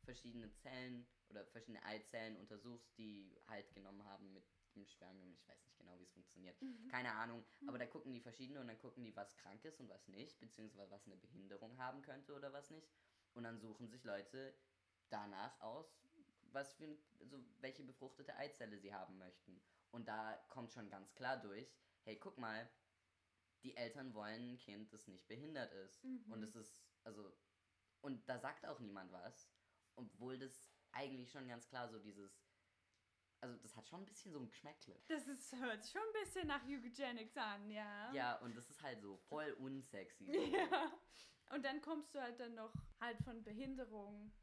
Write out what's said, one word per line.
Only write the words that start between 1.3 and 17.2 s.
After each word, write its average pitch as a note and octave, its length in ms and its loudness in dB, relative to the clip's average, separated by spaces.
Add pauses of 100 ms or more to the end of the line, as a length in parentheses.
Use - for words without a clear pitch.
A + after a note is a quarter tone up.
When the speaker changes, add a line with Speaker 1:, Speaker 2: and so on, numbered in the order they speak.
Speaker 1:
verschiedene A2+ 400 -6
Eizellen A2 520 2
untersuchst, A2 600 -8
die G2+ 400 -6 (100)
halt G2+ 260 -4
genommen G2 320 -8
haben G2 280 -8
mit G2 100 -12 (320)
dem G2 120 -10
Spermium. F#2 480 -12
Ich - 120 -18
weiß - 180 -18
nicht - 120 -20
genau, F2+ 220 -12
wie F2+ 40 -12
es F3+ 80 -14
funktioniert. - 500 -12
Speaker 2:
Mhm. A#3+ 260 -4
Speaker 1:
Keine B3+ 260 6
Ahnung. A2+ 300 4 (240)
Aber - 100 2
Speaker 2:
Mhm. A#2+ 40 4
Speaker 1:
da A#2+ 40 6
gucken C3+ 280 -2
die A#2+ 80 -2
verschiedene C3 400 -4
und B2 60 0
dann A2 120 -4
gucken B2+ 240 -4
die, A2 120 -4
was G2+ 220 0
krank G2 280 -10
ist D#3 140 -6
und A#2+ 100 -6
was F#2+ 180 -10
nicht, G#2 320 -6
beziehungsweise G#2+ 520 -8
was G2+ 140 -10
eine F#2+ 120 -10
Behinderung G2 600 -8
haben C3 240 2
könnte C#3+ 320 -6
oder C#3 200 -2
was C#3+ 180 -6
nicht. D#3+ 180 -12 (440)
Und A#2+ 100 0
dann A#2 160 0
suchen A2 300 -4
sich B2 140 -10
Leute A2 500 0 (560)
danach G#2 520 2
aus, B2+ 320 -2 (580)
was C#3 220 2
für D#3 120 -8
ein, D3+ 120 -4 (220)
also C3+ 180 -8 (220)